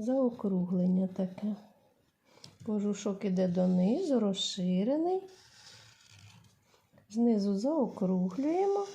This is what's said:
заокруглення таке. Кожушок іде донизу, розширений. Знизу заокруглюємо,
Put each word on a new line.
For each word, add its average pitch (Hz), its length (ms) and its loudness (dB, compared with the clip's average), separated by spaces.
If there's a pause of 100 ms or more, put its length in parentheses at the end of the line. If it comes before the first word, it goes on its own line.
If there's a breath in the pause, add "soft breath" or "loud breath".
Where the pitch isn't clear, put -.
заокруглення 185 1080 2
таке. 196 480 -6 (1120 loud breath)
Кожушок 208 600 -2
іде 185 220 2
донизу, 185 720 2
розширений. 208 1000 0 (1900 loud breath)
Знизу 208 480 2
заокруглюємо, 277 1400 0